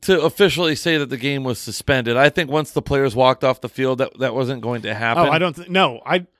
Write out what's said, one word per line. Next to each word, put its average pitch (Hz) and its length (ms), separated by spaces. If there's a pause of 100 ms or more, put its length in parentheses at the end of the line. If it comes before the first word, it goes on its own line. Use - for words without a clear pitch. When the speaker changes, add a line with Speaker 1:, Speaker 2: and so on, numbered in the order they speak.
Speaker 1:
to 185 200
officially 165 540
say 165 220
that 143 120
the 127 80
game 139 260
was 123 160
suspended. 117 580
I 143 120
think 147 200
once 151 220
the 147 100
players 135 340
walked 127 280
off 131 180
the 120 80
field, 131 300
that, - 200
that 123 140
wasn't 127 280
going 117 220
to 107 120
happen. 117 320
Speaker 2:
Oh, - 40
I 156 60
don't 170 180
th-, 175 140
no, 175 360
I, 175 200 (140)